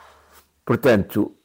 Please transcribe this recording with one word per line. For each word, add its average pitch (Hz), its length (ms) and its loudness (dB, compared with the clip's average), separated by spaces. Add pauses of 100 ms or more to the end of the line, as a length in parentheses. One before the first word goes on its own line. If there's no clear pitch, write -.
(640)
Portanto, 110 680 0 (140)